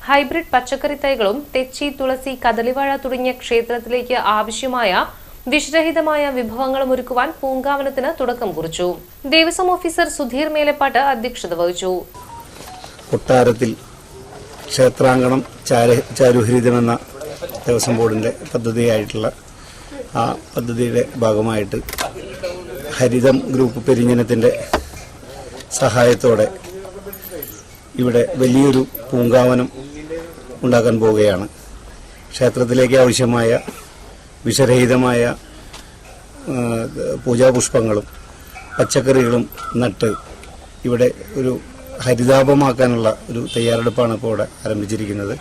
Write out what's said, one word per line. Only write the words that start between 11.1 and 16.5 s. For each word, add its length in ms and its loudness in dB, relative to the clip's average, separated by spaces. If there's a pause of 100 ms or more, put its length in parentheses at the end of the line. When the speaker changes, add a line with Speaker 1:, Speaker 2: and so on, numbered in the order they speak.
Speaker 1:
അധ്യക്ഷത 460 -8
വഹിച്ചു. 320 -2 (1160)
Speaker 2:
കൊട്ടാരത്തിൽ 600 2 (1000)
ക്ഷേത്രാങ്കണം 720 4 (280)
ചാര-, 360 4 (140)
ചാരുഹരിതമെന്ന 760 4 (680)